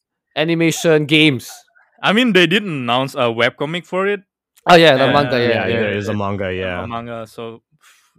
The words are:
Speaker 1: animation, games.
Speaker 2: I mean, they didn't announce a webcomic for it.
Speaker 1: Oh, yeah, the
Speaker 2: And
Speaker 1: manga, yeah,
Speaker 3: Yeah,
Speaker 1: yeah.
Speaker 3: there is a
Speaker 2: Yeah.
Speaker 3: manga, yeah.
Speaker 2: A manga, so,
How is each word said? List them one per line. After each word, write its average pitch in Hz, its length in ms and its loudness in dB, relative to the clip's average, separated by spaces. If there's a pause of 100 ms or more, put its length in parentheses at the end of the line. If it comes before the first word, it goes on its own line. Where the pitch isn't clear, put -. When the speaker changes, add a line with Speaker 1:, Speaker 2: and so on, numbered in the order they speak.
(360)
Speaker 1:
animation, 165 680 0
games. 151 460 2 (520)
Speaker 2:
I 156 100 2
mean, 233 200 2
they 175 140 4
didn't 202 260 -2
announce 131 420 -2
a 123 160 0
webcomic 139 540 -4
for 190 220 -4
it. 202 140 -4 (480)
Speaker 1:
Oh, 180 60 8
yeah, 160 220 6
the 135 100 2
Speaker 2:
And 147 60 0
Speaker 1:
manga, 135 280 0
yeah, 120 80 0
Speaker 3:
Yeah, 107 180 -2
Speaker 1:
yeah. 113 140 -2
Speaker 3:
there 104 160 -2
is 101 120 -6
a 107 40 -4
Speaker 2:
Yeah. 104 40 -4
Speaker 3:
manga, 98 360 -4
yeah. 92 300 -6
Speaker 2:
A 113 40 -10
manga, 117 400 -12
so, 117 360 -16 (560)